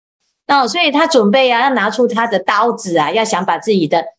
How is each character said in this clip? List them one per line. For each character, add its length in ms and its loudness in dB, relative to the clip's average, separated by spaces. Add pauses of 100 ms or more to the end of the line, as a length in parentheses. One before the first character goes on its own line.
(460)
那 200 2
所 160 -4
以 80 2
他 160 2
准 240 2
备 200 2
啊， 180 0
要 60 0
拿 160 -2
出 180 0
他 180 -2
的 120 -2
刀 340 0
子 240 -6
啊， 140 0
要 140 0
想 200 -2
把 140 -2
自 120 -4
己 160 2
的 180 0 (140)